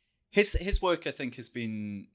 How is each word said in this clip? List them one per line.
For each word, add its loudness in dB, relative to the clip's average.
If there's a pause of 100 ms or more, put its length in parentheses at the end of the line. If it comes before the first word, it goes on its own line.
(300)
his, 4
his 0
work, 2
I -4
think, -6
has -12
been -6